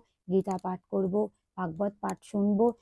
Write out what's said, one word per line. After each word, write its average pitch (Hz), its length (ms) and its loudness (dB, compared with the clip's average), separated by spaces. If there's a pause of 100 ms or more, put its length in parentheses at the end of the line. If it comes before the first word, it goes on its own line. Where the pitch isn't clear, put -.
(300)
গীতা 185 320 2
পাঠ 185 180 -4 (100)
করব, 190 240 0 (420)
ভাগবত 185 440 -4
পাঠ 190 220 -4
শুনবো, 208 600 2